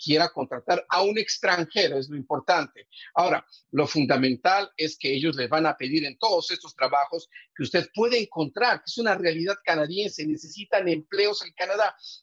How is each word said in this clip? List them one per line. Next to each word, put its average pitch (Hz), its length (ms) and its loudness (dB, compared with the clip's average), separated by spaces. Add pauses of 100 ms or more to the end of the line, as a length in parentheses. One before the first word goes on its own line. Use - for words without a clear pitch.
quiera 156 260 4
contratar 135 600 -2
a 180 140 2
un 208 160 2
extranjero, 180 800 0
es 135 100 -6
lo 147 80 -8
importante. 147 720 -2 (260)
Ahora, 170 320 2 (240)
lo 143 160 0
fundamental 143 920 2
es 156 220 -4
que 135 160 -2
ellos 147 220 0
les 127 120 -2
van 156 200 2
a 156 100 0
pedir 147 280 -2
en 135 120 -10
todos 180 320 0
estos 160 260 -10
trabajos 143 540 0 (260)
que - 60 -6
usted 170 320 0
puede 233 260 2
encontrar, 202 600 -2
que - 80 -20
es - 100 -10
una 226 160 2
realidad 175 500 -2
canadiense, 170 640 -2
necesitan 180 640 -4
empleos 196 580 0
en 170 80 -18
Canadá, 196 420 0 (280)